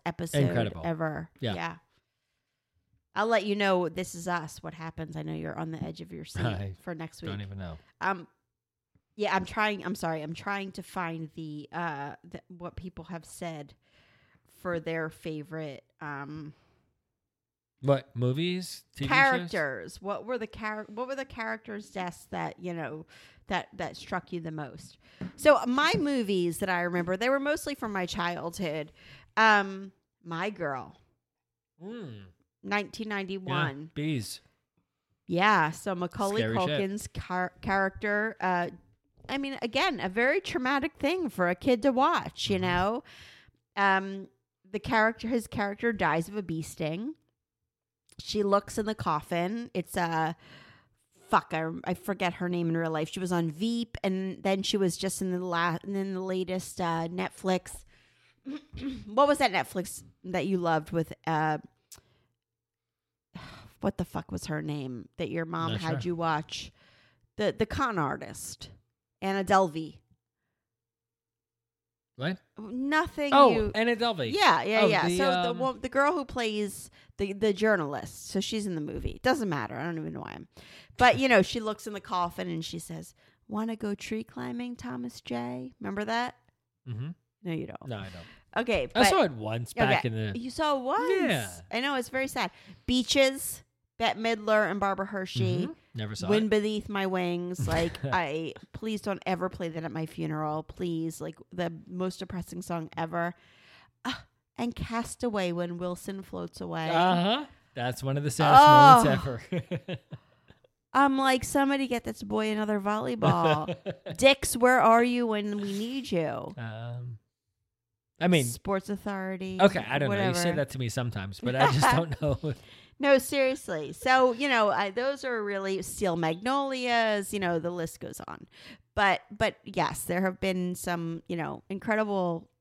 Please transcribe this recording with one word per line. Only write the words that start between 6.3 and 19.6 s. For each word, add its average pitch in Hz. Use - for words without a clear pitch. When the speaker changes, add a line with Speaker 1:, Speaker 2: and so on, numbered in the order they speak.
Speaker 2:
<laughs> 107
I 98
Speaker 1:
for 180
next 160
week. 98
Speaker 2:
don't 101
even 98
know. 85
Speaker 1:
Um, 180
yeah, 202
I'm 185
trying. 214
I'm 185
sorry. 160
I'm 151
trying 196
to 190
find 165
the, 151
uh, 147
the, 175
what 175
people 170
have 170
said 156
for 175
their 160
favorite, 156
um, 151
Speaker 2:
What, 135
movies? 165
T 143
V -
shows? 262
Speaker 1:
characters. 170